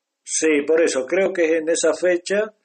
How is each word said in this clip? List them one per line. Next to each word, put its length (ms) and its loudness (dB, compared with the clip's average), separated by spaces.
Sí, 400 0
por 180 2
eso, 260 0
creo 260 0
que 120 0
es 80 0
en 60 -4
esa 260 0
fecha 580 -2